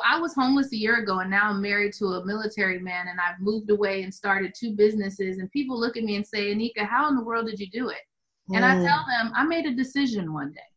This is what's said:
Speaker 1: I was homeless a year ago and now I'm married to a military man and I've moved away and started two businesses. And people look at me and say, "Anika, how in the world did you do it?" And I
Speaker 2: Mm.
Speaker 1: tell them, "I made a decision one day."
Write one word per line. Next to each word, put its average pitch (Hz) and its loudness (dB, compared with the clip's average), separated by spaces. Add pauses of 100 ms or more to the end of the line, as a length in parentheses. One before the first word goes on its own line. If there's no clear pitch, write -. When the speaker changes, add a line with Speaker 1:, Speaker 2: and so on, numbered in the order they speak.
Speaker 1:
I 294 4
was 330 -4
homeless 269 4
a - -6
year 220 2
ago 196 0
and 185 -4
now 208 4
I'm 196 0
married 208 2
to 208 0
a 180 -2
military 202 -2
man 180 -6
and 180 -8
I've 180 -2
moved 208 -2
away 196 2
and 190 -8
started 196 -2
two 226 -4
businesses. 196 2
And 190 -6
people 262 -2
look 240 0
at 226 -4
me 208 -2
and 208 -4
say, 208 -2
"Anika, 220 -2
how 254 2
in 285 2
the 233 0
world 226 -2
did 202 -8
you 190 -8
do 233 -6
it?" 151 -8 (520)
And 233 4
I 262 6
Speaker 2:
Mm. 180 4
Speaker 1:
tell 302 2
them, 226 0
"I 262 2
made 330 0
a 269 -2
decision 233 0
one 147 -6
day." - -20 (180)